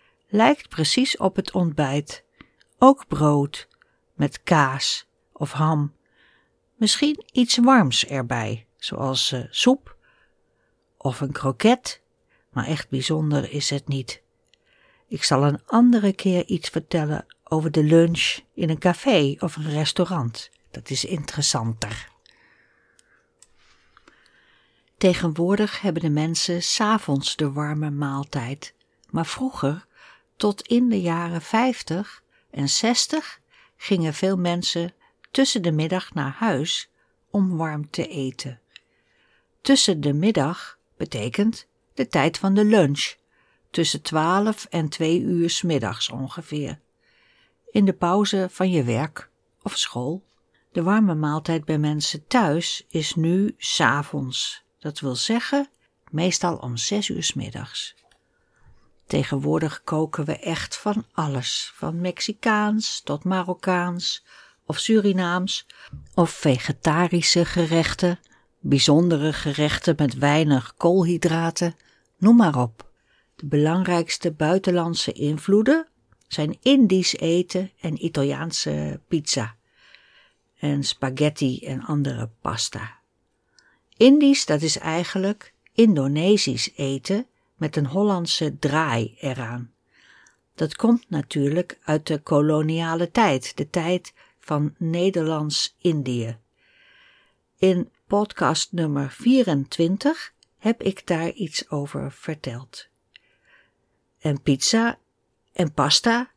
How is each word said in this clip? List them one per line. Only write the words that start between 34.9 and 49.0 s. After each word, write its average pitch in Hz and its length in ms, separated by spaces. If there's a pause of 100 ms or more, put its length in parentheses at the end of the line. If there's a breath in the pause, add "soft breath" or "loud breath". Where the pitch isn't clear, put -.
tussen 262 300
de 170 100
middag 160 420
naar 139 180
huis 160 580 (400)
om 190 280
warm 151 320
te - 180
eten. 131 520 (1000 soft breath)
Tussen 175 400
de 143 120
middag 165 640 (200)
betekent 151 680 (260)
de - 140
tijd 156 300
van 190 160
de 208 120
lunch, 165 500 (560)
tussen - 300
twaalf 185 640
en 160 240
twee 165 300
uur 170 300
's - 120
middags 131 480
ongeveer. 147 680 (920)
In 208 140
de 190 80
pauze 190 580
van 190 180
je 165 140
werk 120 460 (320)